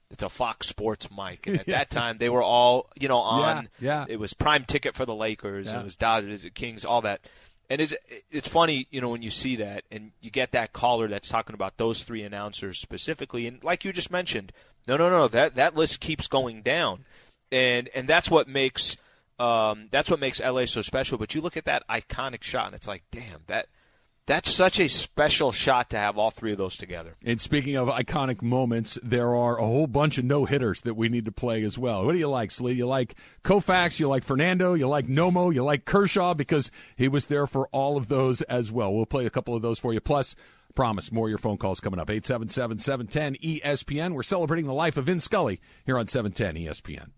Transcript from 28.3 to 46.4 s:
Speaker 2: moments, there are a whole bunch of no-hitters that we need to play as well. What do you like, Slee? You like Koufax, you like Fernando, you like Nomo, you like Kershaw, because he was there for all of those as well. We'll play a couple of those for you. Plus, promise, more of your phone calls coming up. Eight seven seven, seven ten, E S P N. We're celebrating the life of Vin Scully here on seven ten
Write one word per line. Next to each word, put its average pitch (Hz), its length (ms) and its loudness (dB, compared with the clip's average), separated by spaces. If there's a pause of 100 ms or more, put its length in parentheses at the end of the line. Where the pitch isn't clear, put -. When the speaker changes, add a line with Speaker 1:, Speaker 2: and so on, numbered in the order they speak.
Speaker 2:
moments, 120 600 0
there 120 320 2
are 120 240 2
a 113 80 0
whole 117 200 2
bunch 143 300 2
of 123 80 0
no-hitters 131 580 2
that 117 120 -4
we 113 160 2
need 117 160 -2
to 110 60 -6
play 113 300 -2
as 107 140 -2
well. 113 300 -2
What 147 60 4
do 185 60 2
you 160 120 0
like, 120 200 -2
Slee? 123 220 -2
You 123 140 -2
like 131 300 -2 (260)
Koufax, 185 580 4
you 147 80 2
like 135 160 2
Fernando, 180 480 2
you 147 160 2
like 139 200 2
Nomo, 175 440 4
you 127 100 2
like 147 220 0
Kershaw, 190 480 4
because 151 380 0 (260)
he 127 100 2
was 135 200 2
there 143 200 0
for 135 240 -2
all 139 280 0
of 117 100 -4
those 131 340 2
as 120 300 -2
well. 107 220 0
We'll 110 100 2
play 127 220 -2
a 110 40 -4
couple 120 240 -4
of 113 60 -2
those 113 180 -2
for 120 140 -2
you. 113 80 -2
Plus, 143 340 0 (400)
promise, 110 380 0
more 113 140 0
of 110 40 0
your 107 80 0
phone 104 200 -2
calls 95 220 -4
coming 92 200 -4
up. 78 80 -6
Eight 104 160 -4
seven 113 240 -2
seven, 117 300 -4
seven 123 280 -2
ten, 147 360 -2
E 156 200 -4
S 143 200 -2
P 143 180 -4
N. 175 140 -2
We're 131 80 -4
celebrating 165 440 0
the 135 60 -4
life 156 240 0
of 139 80 0
Vin 175 160 0
Scully 143 400 0 (240)
here 127 140 0
on 113 80 -2
seven 104 260 -2
ten 87 240 -2